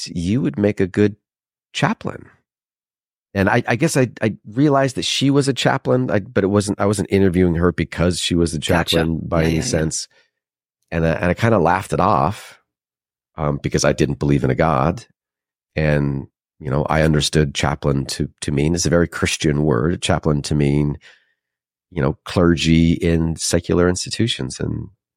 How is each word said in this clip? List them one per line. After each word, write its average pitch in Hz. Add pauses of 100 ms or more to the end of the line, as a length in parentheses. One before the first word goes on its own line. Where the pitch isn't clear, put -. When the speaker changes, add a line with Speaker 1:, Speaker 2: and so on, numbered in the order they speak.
Speaker 1:
"You 90
would -
make 101
a 98
good 104 (560)
chaplain." - (1080)
And 98
I, 120
I 117
guess 151
I, 131 (140)
I 110 (100)
realized 135
that 85
she -
was 139
a 135
chaplain, 127
I, 104
but 98
it 95
wasn't, 101
I 101
wasn't 104
interviewing 92
her 87
because 85
she -
was 85
a 78
Speaker 2:
Gotcha. 85
Speaker 1:
chaplain 82
by 82
Speaker 2:
Yeah, 80
Speaker 1:
any 82
Speaker 2:
yeah, 78
yeah. -
Speaker 1:
sense. 80 (800)
And 82
I, 80
and 85
I 90
kinda 113
laughed 87
it 76
off, 90 (760)
um, 73
because 73
I 73
didn't 73
believe 71
in 65
a 65
God. 78 (720)
And, 71 (320)
you 76
know, 71
I 76
understood 76
chaplain 69
to, - (100)
to -
mean, 73
it's 85
a 76
very 85
Christian 76
word, 76
chaplain 80
to -
mean, 73 (920)
you 87
know, 73 (100)
clergy 82
in 82
secular 87
institutions. -
And, - (280)